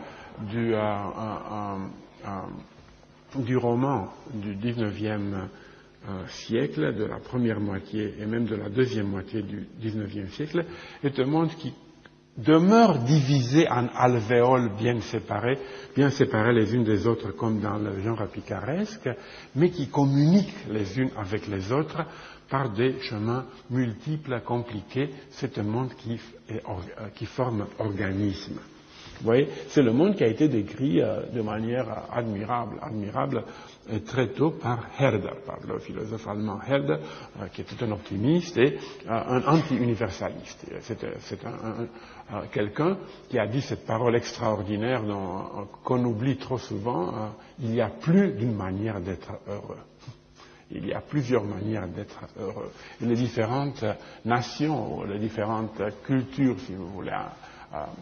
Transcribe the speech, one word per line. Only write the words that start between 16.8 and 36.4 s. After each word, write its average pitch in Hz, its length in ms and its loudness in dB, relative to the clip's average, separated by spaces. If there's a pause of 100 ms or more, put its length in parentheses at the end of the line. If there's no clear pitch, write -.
des 104 200 4
autres, 113 260 2
comme 110 280 0
dans 104 180 0
le 104 240 -2
genre 110 260 -2
picaresque, 110 840 -4 (460)
mais 175 160 6
qui 139 180 -4
communiquent 143 800 6
les 107 300 -2
unes 131 180 0
avec 101 300 -4
les 98 260 -2
autres 156 320 0 (440)
par 135 200 0
des 123 320 2
chemins 120 440 -2 (240)
multiples, 127 760 -2
compliqués. 120 640 -2 (220)
C'est - 260 -6
un 107 60 0
monde 120 320 -2
qui 113 220 -6 (300)
est 107 180 -6
or-, 90 160 -6 (200)
euh, 104 120 -8
qui 113 120 -8
forme 113 420 0 (100)
organisme. 98 800 -2 (640)
Vous - 60 -8
voyez, 127 240 6 (180)
c'est 151 140 6
le 117 100 6
monde 180 240 6
qui 147 80 2
a 117 40 8
été 131 200 4
décrit, 131 540 2
euh, 104 220 0 (100)
de 120 80 -2
manière 113 460 -2 (220)
admirable, 110 720 -2
admirable 110 640 -2 (480)
euh, 110 140 0
très 127 240 2
tôt 156 220 2
par 120 360 -4 (120)
Herder, 117 340 2 (120)
par - 120 -8 (100)
le 110 120 -4
philosophe 107 480 -8
allemand 104 400 -4